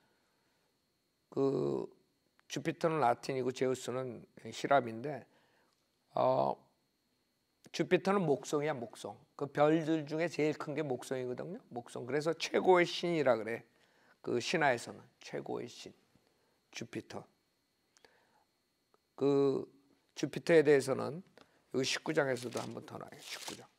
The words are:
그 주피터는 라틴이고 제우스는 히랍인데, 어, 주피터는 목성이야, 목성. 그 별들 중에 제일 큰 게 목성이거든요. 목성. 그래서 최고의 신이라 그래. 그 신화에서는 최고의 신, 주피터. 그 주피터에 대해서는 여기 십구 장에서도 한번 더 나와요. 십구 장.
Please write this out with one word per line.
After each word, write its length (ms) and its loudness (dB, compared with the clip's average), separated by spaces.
그 580 0
주피터는 500 -2
라틴이고 540 0
제우스는 760 -4
히랍인데, 800 0
어, 420 2
주피터는 520 2
목성이야, 520 0
목성. 420 -10
그 100 -4
별들 600 4
중에 200 -2
제일 280 0
큰 200 -8
게 80 -2
목성이거든요. 840 -6
목성. 380 -10
그래서 260 -2
최고의 540 4
신이라 500 2
그래. 280 -6
그 200 -2
신화에서는 600 0
최고의 480 -8
신, 260 -16
주피터. 520 -10
그 580 2
주피터에 480 4
대해서는 580 2
여기 120 0
십구 280 -4
장에서도 480 -2
한번 240 -10
더 140 -14
나와요. 220 -16
십구 360 -12
장. 120 -20